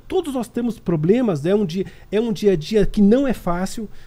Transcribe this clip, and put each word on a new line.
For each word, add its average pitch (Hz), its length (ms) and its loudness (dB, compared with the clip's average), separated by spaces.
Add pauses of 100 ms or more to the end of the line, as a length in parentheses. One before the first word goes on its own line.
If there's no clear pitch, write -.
todos 330 260 -4
nós 247 140 -4
temos 240 320 -4
problemas, 175 640 0
é 185 80 0
um 208 120 2
dia, 180 200 -4 (260)
é 202 100 0
um 233 100 -2
dia 208 220 2
a - 20 2
dia 196 300 0
que - 160 2
não 240 260 6
é 226 60 0
fácil, 185 540 -6 (200)